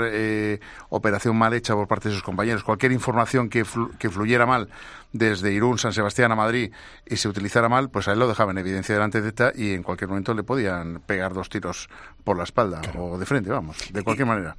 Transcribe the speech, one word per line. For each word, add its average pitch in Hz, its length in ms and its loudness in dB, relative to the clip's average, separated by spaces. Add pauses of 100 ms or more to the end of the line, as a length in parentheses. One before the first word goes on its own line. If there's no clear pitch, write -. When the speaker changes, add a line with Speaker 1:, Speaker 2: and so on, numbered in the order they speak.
(120)
Speaker 1:
eh, 107 480 0 (300)
operación 104 460 2
mal 113 200 4
hecha 117 180 -2
por 104 140 0
parte 107 220 -2
de 104 60 0
sus 92 80 -4
compañeros, 101 400 -2
cualquier 110 280 2
información 120 580 0
que 113 160 2
flu-, 117 320 -4
que 110 140 -2
fluyera 113 340 4
mal 123 240 2 (440)
desde 104 400 2
Irún, 113 260 2
San 110 140 -2
Sebastián 110 400 2
a - 20 2
Madrid 113 360 0 (360)
y 113 80 -4
se 107 140 -2
utilizara 101 400 2
mal, 131 200 2
pues 101 200 -2
a - 20 2
él 107 80 2
lo 127 80 4
dejaba 107 240 2
en 95 60 -2
evidencia 95 360 -2
delante 104 280 2
de 107 80 -2
eta 120 260 2
y 107 180 -2
en 90 80 -4
cualquier 90 280 -6
momento 98 240 -2
le 104 100 -2
podían 90 600 -4
pegar 92 280 -2
dos 92 160 -6
tiros 90 380 -8 (380)
por 101 120 2
la 87 60 -4
espalda 90 380 0
Speaker 2:
Claro. 87 240 -8
Speaker 1:
o 87 120 -6
de 95 80 -4
frente, 113 240 0
vamos, 92 280 -4 (140)
de 98 120 -4
cualquier 113 240 0
Speaker 2:
Eh, - 20 2
Speaker 1:
manera. 98 300 -2